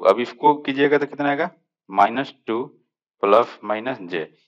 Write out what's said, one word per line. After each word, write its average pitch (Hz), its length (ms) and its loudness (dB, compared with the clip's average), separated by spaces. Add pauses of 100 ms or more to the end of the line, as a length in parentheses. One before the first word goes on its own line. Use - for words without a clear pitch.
अब 101 160 4
इसको 147 380 2
कीजिएगा 143 400 0
तो 143 100 -4
कितना 143 220 -4
आएगा? 156 200 -2 (400)
माइनस 107 440 0 (140)
टू 113 160 -2 (600)
प्लस 107 400 2
माइनस 110 380 -6
जे, 87 200 -8 (260)